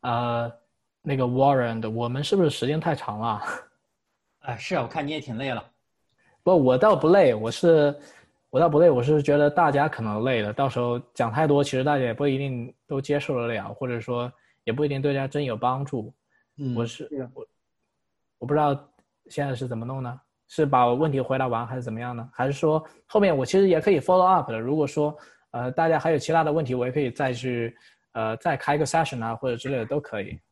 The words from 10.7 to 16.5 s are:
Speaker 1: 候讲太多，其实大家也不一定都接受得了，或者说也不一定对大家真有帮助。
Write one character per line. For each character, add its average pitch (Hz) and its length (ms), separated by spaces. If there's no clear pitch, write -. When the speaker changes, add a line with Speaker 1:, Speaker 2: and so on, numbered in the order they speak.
Speaker 1:
候 120 220
讲 117 180
太 151 160
多， 143 160
其 143 80
实 131 140
大 147 120
家 131 60
也 117 100
不 143 140
一 135 100
定 131 380
都 139 140
接 143 180
受 143 220
得 117 80
了， 104 260
或 127 140
者 120 140
说 120 280
也 113 80
不 143 100
一 151 60
定 135 120
对 143 120
大 139 80
家 135 40
真 143 160
有 127 140
帮 127 300
助。 123 280